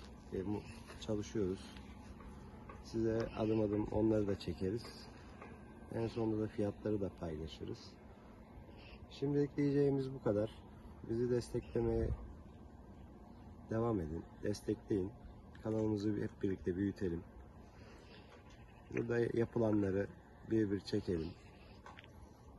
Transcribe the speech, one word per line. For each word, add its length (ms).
e, 80
mu-, 200
çalışıyoruz. 600
Size 540
adım 240
adım 300
onları 360
da 120
çekeriz. 680
En 120
sonunda 360
da 40
fiyatları 540
da 80
paylaşırız. 760
Şimdilik 480
diyeceğimiz 560
bu 100
kadar. 280
Bizi 200
desteklemeye 800
devam 300
edin, 240
destekleyin. 680
Kanalımızı 580
hep 220
birlikte 320
büyütelim. 480
Burada 260
yapılanları 880
bir 200
bir 80
çekelim. 500